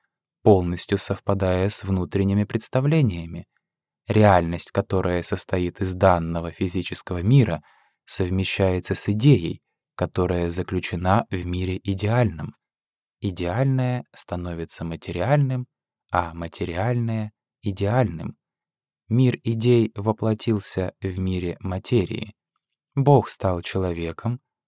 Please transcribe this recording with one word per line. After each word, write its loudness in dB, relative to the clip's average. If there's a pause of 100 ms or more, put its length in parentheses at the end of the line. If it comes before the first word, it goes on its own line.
(420)
полностью 4
совпадая 0
с -4
внутренними 0
представлениями. 0 (640)
Реальность, 4
которая 0
состоит -4
из -2
данного 2
физического -4
мира, 4 (420)
совмещается 0
с -2
идеей, 2 (320)
которая -2
заключена -2
в -6
мире -4
идеальном. -2 (640)
Идеальное -2
становится -8
материальным, -2 (440)
а -2
материальное — -4 (300)
идеальным. -2 (720)
Мир 4
идей 2
воплотился -2
в -6
мире -2
материи. -2 (600)
Бог 6
стал -2
человеком, -4 (280)